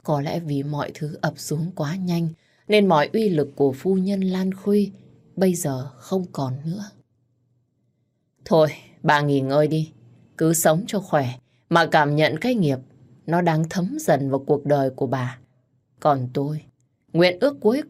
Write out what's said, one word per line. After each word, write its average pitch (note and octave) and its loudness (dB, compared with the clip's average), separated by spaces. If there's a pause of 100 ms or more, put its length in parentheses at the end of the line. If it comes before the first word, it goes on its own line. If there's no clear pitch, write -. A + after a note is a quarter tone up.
Có D3 -2
lẽ D#3 -6
vì D3 -4
mọi D3 -6
thứ D3+ -10
ập D#3 -2
xuống D#3+ -6
quá D3+ -4
nhanh, E3+ -2 (380)
nên G#3 4
mọi D3 2
uy A3 0
lực D3 0
của C#3 2
phu F3+ -2
nhân F#3+ -2
Lan F#3 -2
Khuê G3+ 0 (480)
bây F3+ 2
giờ C3 -6
không F#3+ -6
còn C3+ -4 (120)
nữa. G3 -8 (1600)
Thôi, D#3 4 (340)
bà D3 4
nghỉ C#3+ 2
ngơi C#3 2
đi. D#3 -2 (460)
Cứ D#3+ 2
sống E3 2
cho G#3 -4
khỏe, D3 -2 (400)
mà E3 4
cảm D3+ 2
nhận D3+ 2
cái B3 -2
nghiệp C#3+ 2 (460)
nó E3+ 0
đang D#3+ 2
thấm F#3+ -4
dần C#3+ 0
vào C3+ 0
cuộc C#3+ -2
đời C#3+ 2
của B2+ -4
bà. B2+ -4 (600)
Còn C3+ 2
tôi, C#3+ -4 (520)
nguyện F3+ 2
ước C#4+ 0
cuối A#3+ 2